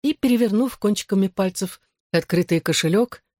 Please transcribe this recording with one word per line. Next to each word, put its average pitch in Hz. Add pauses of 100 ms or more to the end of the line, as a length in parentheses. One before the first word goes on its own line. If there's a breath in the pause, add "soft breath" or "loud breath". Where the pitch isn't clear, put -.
И, 302
перевернув 240
кончиками 202
пальцев 185 (320)
открытый 170
кошелек, 170 (160)